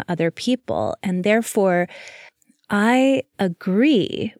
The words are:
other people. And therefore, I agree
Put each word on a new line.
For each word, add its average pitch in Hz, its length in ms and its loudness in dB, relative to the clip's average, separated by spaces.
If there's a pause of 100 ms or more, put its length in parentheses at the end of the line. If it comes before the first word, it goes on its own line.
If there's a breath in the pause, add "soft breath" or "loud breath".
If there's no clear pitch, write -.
other 165 220 -2
people. 107 720 -4
And 180 220 -4
therefore, 196 640 2 (800 loud breath)
I 254 540 2 (160)
agree 202 1000 0